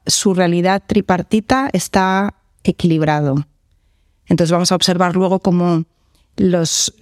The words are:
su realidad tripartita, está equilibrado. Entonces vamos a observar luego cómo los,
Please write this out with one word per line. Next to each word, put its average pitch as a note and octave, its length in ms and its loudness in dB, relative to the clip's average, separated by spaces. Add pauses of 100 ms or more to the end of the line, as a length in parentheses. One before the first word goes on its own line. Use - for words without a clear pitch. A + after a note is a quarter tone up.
su - 280 0
realidad F3+ 520 0
tripartita, G#3+ 880 0
está F#3+ 640 -2 (300)
equilibrado. D3+ 800 0 (800)
Entonces E3 240 0
vamos F3 220 2
a - 20 2
observar F3+ 400 0
luego F#3 240 0
cómo F3 460 0 (520)
los, F3 640 0